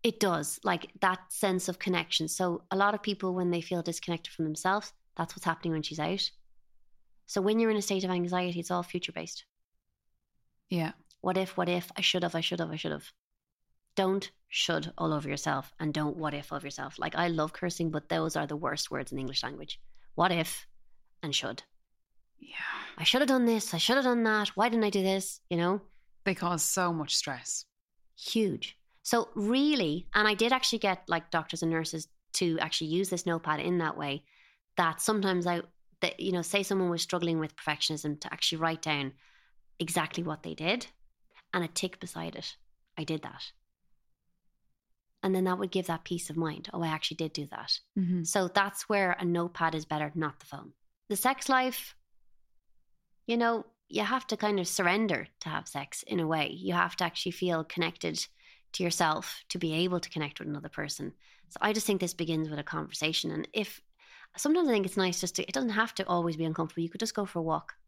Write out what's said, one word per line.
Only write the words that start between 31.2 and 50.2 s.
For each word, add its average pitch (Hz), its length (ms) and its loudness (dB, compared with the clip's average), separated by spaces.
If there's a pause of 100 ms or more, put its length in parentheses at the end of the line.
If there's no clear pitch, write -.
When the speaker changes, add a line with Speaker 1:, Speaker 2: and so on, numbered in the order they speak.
Speaker 1:
doctors 165 320 -2
and 165 100 2
nurses 160 360 -2 (260)
to 165 260 2
actually 160 280 -2
use 180 200 2
this 175 160 -2
notepad 165 340 0
in 175 200 2
that 160 180 0
way, 143 260 -4 (540)
that 165 240 2
sometimes 190 460 2
I, 175 160 0 (400)
that, - 180 -2
you 190 100 0
know, 175 120 0
say 196 200 0
someone 185 280 2
was 170 100 0
struggling 170 400 0
with 156 160 -6
perfectionism, 147 640 -2
to - 120 -6
actually - 260 -2
write 165 240 0
down 143 320 -2 (640)
exactly 170 440 -2
what 156 200 -6
they 165 120 -8
did 196 320 -2 (680)
and 175 100 0
a 160 40 -4
tick - 320 -4
beside 165 360 -8
it. - 180 -10 (440)
"I 156 60 -4
did 151 180 -4
that." - 280 -12 (1700)
And 190 120 2
then 185 100 4
that 185 140 2
would 196 140 -2
give 185 140 0
that 165 180 -4
peace - 260 -4
of 151 60 -4
mind. 160 360 -2
"Oh, 170 100 -2
I 165 60 0
actually 156 280 -2
did 160 160 -2
do 147 140 -4
that." - 320 -4 (200)
Speaker 2:
Mm-hmm. 180 260 2
Speaker 1:
So 185 240 2
that's 202 400 2
where 196 240 4
a 175 120 0
notepad 170 500 2
is 156 100 -2
better, 151 300 -2
not 156 260 -2